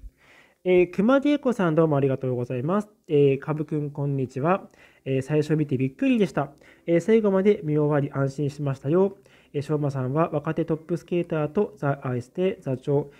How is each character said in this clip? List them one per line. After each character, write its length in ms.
え 160
ー、 100
熊 240
稽 220
子 140
さ 160
ん、 60
ど 100
う 20
も 80
あ 40
り 80
が 100
と 120
う 60
ご 100
ざ 120
い 60
ま 180
す。 80
え 300
ー、 20
か 160
ぶ 100
く 100
ん、 140
こ 160
ん 120
に 100
ち 120
は。 300
え 140
ー、 20
最 200
初 140
見 120
て 100
び 120
っ 60
く 120
り 100
で 80
し 60
た。 220
え 100
ー、 20
最 220
後 80
ま 140
で 200
見 140
終 140
わ 80
り 200
安 180
心 120
し 140
ま 100
し 60
た 100
よ。 260
え 60
ー、 20
し 80
ょ 60
う 20
ま 140
さ 100
ん 120
は 180
若 240
手 100
ト 80
ッ 40
プ 200
ス 80
ケ 160
ー 60
タ 180
ー 40
と 280
ザ・ 240
ア 140
イ 80
ス 80
で 300
座 160
長。 420